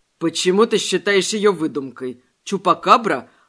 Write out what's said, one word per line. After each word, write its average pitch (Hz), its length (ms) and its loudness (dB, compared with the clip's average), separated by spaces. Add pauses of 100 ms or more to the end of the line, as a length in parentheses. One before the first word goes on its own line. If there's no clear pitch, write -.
(180)
"Почему 180 480 0
ты 202 120 0
считаешь 185 500 0
ее 208 240 2
выдумкой? 135 680 -8 (200)
Чупакабра — 185 880 0 (180)